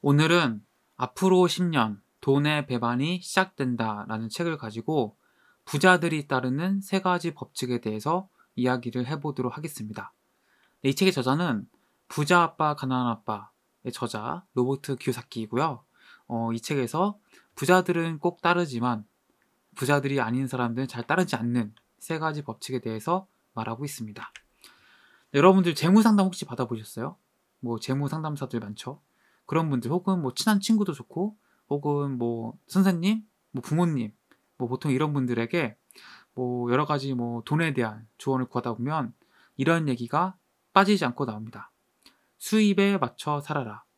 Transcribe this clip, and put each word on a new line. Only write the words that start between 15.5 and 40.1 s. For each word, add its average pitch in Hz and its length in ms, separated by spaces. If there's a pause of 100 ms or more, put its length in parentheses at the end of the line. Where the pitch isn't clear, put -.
어, 113 260
이 117 40
책에서 156 600 (360)
부자들은 170 640
꼭 170 220
따르지만 127 640 (720)
부자들이 139 480
아닌 123 240
사람들은 123 420
잘 117 180
따르지 175 300
않는 117 380 (240)
세 160 200
가지 156 240
법칙에 127 380
대해서 156 460 (260)
말하고 113 320
있습니다. 113 480 (1000)
네, 143 60
여러분들 175 360
재무 185 260
상담 208 240
혹시 185 220
받아보셨어요? 120 720 (420)
뭐 117 180
재무 135 300
상담사들 147 520
많죠? 107 420 (460)
그런 160 220
분들 120 200
혹은 185 300
뭐 131 140
친한 208 260
친구도 202 320
좋고 190 420 (360)
혹은 143 480
뭐 117 480
선생님, 190 600 (240)
뭐 123 120
부모님, 151 500 (460)
뭐 123 100
보통 131 240
이런 147 220
분들에게 120 600 (600)
뭐 123 360
여러 135 140
가지 139 300
뭐 117 320
돈에 156 260
대한 110 340 (120)
조언을 131 260
구하다 123 300
보면 127 400 (420)
이런 156 320
얘기가 139 480 (380)